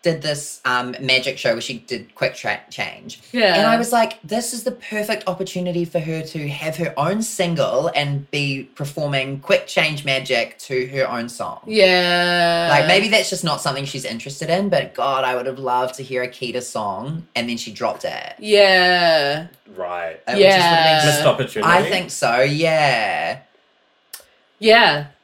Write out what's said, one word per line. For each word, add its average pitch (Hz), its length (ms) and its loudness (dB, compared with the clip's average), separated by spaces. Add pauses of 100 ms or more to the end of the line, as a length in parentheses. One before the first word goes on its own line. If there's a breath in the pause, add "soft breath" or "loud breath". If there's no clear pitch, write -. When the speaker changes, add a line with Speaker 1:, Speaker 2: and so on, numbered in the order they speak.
Speaker 1:
did 160 180 0
this, 147 420 -6
um, 123 380 -2
magic 131 360 0
show 123 160 0
where 117 60 -2
she 117 200 -10
did - 360 -10
quick - 180 -4
tra-, 104 360 -8
change. - 500 -12 (140)
Speaker 2:
Yeah. 208 240 4
Speaker 1:
And 208 100 4
I 226 100 4
was 233 140 0
like, 226 320 2
"This 220 300 -4
is 226 100 -10
the 254 80 -2
perfect 214 560 -4
opportunity 175 560 -4
for 170 160 -4
her 160 220 -6
to 151 260 -8
have 156 300 -6
her 165 180 -4
own 180 280 0
single 165 680 0
and 143 380 -2
be 139 440 -4
performing 139 640 -4
quick - 260 0
change 151 380 -2
magic 131 540 -2
to 131 300 -4
her 135 200 -2
own 120 180 -6
song." - 380 -10
Speaker 2:
Yeah. 175 1040 2
Speaker 1:
Like, 147 180 4
maybe 202 220 4
that's 202 200 2
just 175 140 -4
not 151 160 -2
something 139 240 -4
she's 139 220 -10
interested 139 440 -10
in, 196 200 0
but 143 240 0
God, 131 320 -2
I 127 100 -2
would 123 120 -4
have 131 120 -8
loved 127 360 -2
to 135 80 -12
hear 127 200 -4
a 123 60 -6
Keita 123 340 -8
song, 117 720 -8
and 120 140 -2
then 117 80 -4
she 110 140 -10
dropped 110 340 -6
it. - 340 -8
Speaker 2:
Yeah. 175 1080 4 (280)
Speaker 3:
Right. 87 500 -8
Speaker 1:
It - 20 -8
just - 100 0
would 190 80 8
have 170 400 6
been 156 140 6
Speaker 2:
Yeah. 151 60 4
Speaker 3:
Missed 147 200 2
opportunity. 131 480 2
Speaker 1:
I 185 160 6
think 180 220 -2
so, 123 300 0
yeah. 139 1000 0 (1200 soft breath)
Speaker 2:
Yeah. 208 480 4 (160)